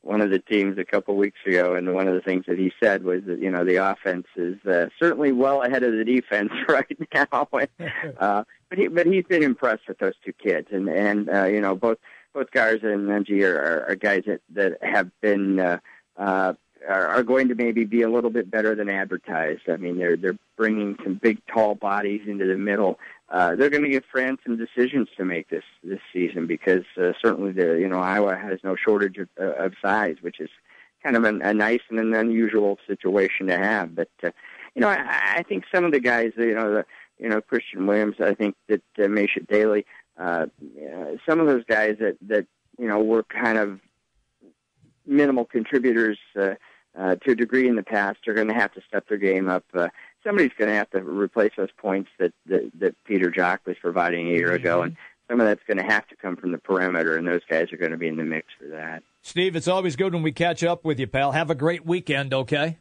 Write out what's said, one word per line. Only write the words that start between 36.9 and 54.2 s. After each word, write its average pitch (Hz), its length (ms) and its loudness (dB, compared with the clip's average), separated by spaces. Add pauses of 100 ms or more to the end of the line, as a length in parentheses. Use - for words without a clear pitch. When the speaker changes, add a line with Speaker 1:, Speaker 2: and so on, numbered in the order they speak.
Speaker 1:
you 117 120 -6
know, 107 100 2
Christian 98 480 -4
Williams, 104 320 2
I 101 140 2
think 104 220 -2 (120)
that, 104 160 0 (160)
uh, 104 40 4
Mesha 101 440 0
Daly, 104 380 2 (340)
uh, 85 280 -2 (300)
uh, 76 280 -12 (200)
some 165 140 2
of 160 80 4
those 127 160 2
guys 107 380 2
that, 107 160 -2 (100)
that, 104 180 0 (320)
you 120 100 -6
know, 107 120 0
were 110 240 2
kind 117 340 -2
of 101 220 -2 (1300)
minimal 139 400 4
contributors, 117 720 0 (220)
uh, 98 160 0 (420)
uh, 92 180 2
to 127 160 0
a 117 40 6
degree 123 320 2
in 120 80 4
the 104 80 0
past 101 440 -2
are 107 80 -2
gonna 110 180 0
have 104 200 0
to 95 140 -18
step 101 200 -6
their 107 100 -2
game 95 320 0
up. 92 140 -2 (100)
Uh, 87 140 0 (360)
somebody's 202 360 2
gonna 107 160 2
have 104 160 -2
to 95 100 -2
replace 101 560 0
those 98 200 -4
points 98 320 -4 (100)
that, 90 120 0 (140)
that, - 240 0 (100)
that 92 160 0 (100)
Peter 92 260 2
Jock 90 340 0
was 90 160 -6
providing 87 460 -2